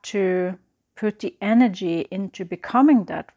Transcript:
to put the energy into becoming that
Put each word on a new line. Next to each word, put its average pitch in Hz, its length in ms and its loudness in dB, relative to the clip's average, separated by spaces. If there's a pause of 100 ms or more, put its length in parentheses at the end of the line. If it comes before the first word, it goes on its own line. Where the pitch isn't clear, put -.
to 185 560 -2 (380)
put 208 240 -6
the - 220 -8
energy 196 680 2
into 190 340 -10
becoming 240 640 2
that 160 320 -10